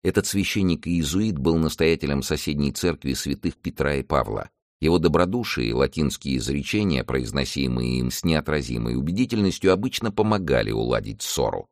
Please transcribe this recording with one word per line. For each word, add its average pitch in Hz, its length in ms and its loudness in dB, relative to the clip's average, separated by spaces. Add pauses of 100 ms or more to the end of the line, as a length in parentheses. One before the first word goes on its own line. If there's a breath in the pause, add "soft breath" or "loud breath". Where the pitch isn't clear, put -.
Этот 95 240 0
священник 95 600 0
и 85 60 -2
иезуит 87 440 0
был 80 220 2
настоятелем 76 640 2
соседней 71 500 -2
церкви 78 400 -2
святых - 440 -4
Петра 71 400 -2
и 67 60 -2
Павла. 52 460 -2 (320)
Его 82 180 4
добродушие 85 720 2
и 57 60 -2
латинские 67 640 0
изречения, 71 680 0
произносимые 62 920 -2
им 62 120 0
с - 140 -8
неотразимой 65 720 0
убедительностью, 95 800 2
обычно 113 360 -2
помогали 90 600 2
уладить 55 500 -2
ссору. 52 520 -2